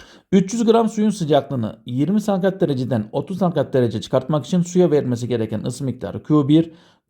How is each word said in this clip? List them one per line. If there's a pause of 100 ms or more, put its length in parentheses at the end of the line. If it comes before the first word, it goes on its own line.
(320)
üç
yüz
gram
suyun
sıcaklığını
yirmi
santigrat
dereceden
otuz
santigrat
derece
çıkartmak
için
suya
verilmesi
gereken
ısı
miktarı
Q
bir, (400)